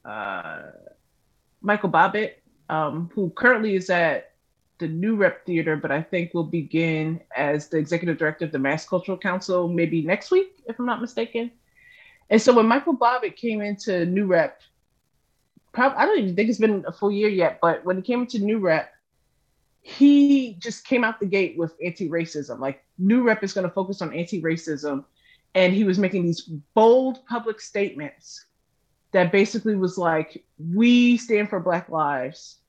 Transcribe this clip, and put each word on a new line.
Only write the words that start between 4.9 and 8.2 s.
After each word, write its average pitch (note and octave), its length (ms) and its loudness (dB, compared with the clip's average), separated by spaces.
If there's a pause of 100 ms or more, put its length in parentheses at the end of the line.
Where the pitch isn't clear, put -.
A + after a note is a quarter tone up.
Rep F#3+ 280 0
Theater, D#3+ 320 -2
but D3 160 -6
I D3+ 80 -2
think E3+ 320 -6
will E3+ 120 -2
begin D#3+ 760 -4 (160)
as D3 320 -2
the E3 80 -4
executive E3 400 -2
director D#3 300 -4